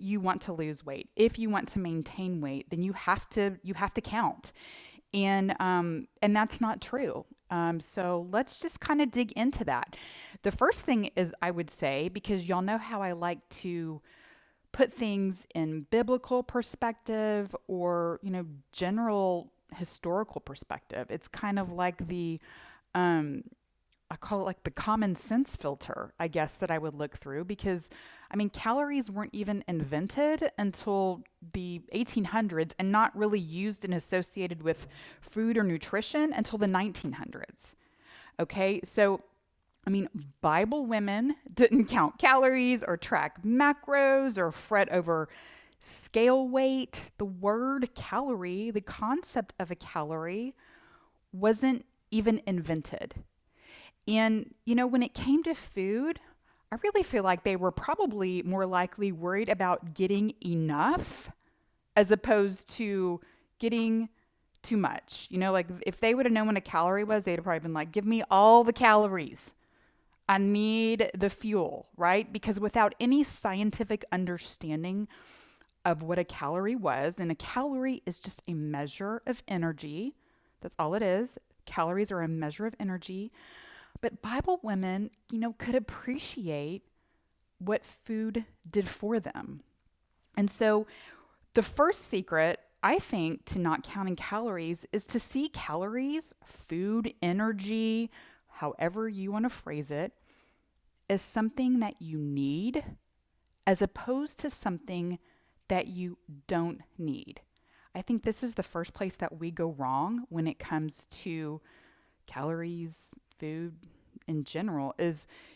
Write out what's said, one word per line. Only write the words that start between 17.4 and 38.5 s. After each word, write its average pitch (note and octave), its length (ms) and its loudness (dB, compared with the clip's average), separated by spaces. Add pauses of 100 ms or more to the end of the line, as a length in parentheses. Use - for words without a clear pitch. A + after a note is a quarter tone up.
or, F3 560 0
you G3 80 -4
know, F3+ 140 -4 (260)
general G3 800 0 (240)
historical F3 640 -4
perspective. - 720 -10
It's - 160 -8
kind G3+ 320 -4
of F3+ 100 -4
like F3 380 -2
the, E3+ 320 -4 (520)
um, E3 520 2 (680)
I D#3 40 -10
call - 240 -4
it, F#3+ 40 -2
like, F#3+ 200 -6
the D#3 80 -4
common G#3+ 420 0
sense A#3+ 400 -2
filter, - 640 -8
I E3+ 80 -2
guess, D#3 300 -2
that F#3 120 -4
I D#3+ 100 0
would D#3 180 -6
look D3 220 -8
through C#3 260 -8
because, F#3+ 440 -4 (400)
I - 60 -14
mean, G3+ 160 0
calories C#4 580 -2
weren't G3+ 240 -8
even G3+ 360 -4
invented F3+ 920 0
until G3 640 -2 (300)
the F3+ 300 -8 (100)
eighteen A3+ 320 0
hundreds F3 520 0
and F#3+ 140 0
not G#3+ 260 4
really G#3+ 220 2
used F#3 460 -6
and F#3 100 0
associated F3 720 -4
with D#3+ 240 0 (320)
food A3+ 360 0
or A3 60 4
nutrition G#3+ 680 0
until - 260 -4
the G#3 80 2
nineteen F#3 460 0
hundreds. - 640 -14 (640)
Okay, F#3+ 420 0